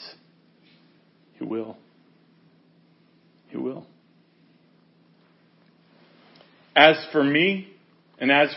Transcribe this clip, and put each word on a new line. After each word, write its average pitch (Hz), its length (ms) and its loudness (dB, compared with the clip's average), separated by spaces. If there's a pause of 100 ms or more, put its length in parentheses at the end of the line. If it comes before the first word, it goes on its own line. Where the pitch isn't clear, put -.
(1300)
he - 120 -14
will. 113 320 -10 (1700)
He - 80 -14
will. 127 280 -10 (3000)
As 156 200 8 (160)
for 151 120 0
me 180 440 -2 (520)
and 127 120 0
as 143 260 2